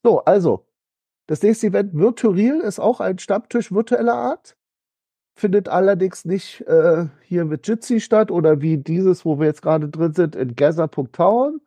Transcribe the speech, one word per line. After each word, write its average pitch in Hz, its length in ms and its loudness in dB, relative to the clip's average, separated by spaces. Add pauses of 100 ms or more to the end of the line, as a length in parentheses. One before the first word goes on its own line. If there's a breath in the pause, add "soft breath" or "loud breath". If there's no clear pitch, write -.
So, 190 200 4
also, 170 420 2 (600)
das 156 140 -4
nächste 214 260 2
Event 196 260 -2
Virtual 220 640 0
ist 214 200 -8
auch 226 200 0
ein 190 180 -4
Stammtisch 220 540 -4
virtueller 233 420 0
Art. 247 420 -8 (800)
Findet 202 320 0
allerdings 185 580 0
nicht, - 420 -6
äh, 165 380 4 (160)
hier 175 240 -2
mit 151 220 -6
Jitsi 226 320 -2
statt 214 300 2
oder 156 320 2
wie 160 160 0
dieses, 175 460 0
wo 151 160 -2
wir 156 60 2
jetzt 156 160 -2
gerade 156 260 0
drin 160 260 -4
sind, 165 220 -2
in 120 200 -6
gather 156 320 0
punkt - 280 -8
town 247 500 0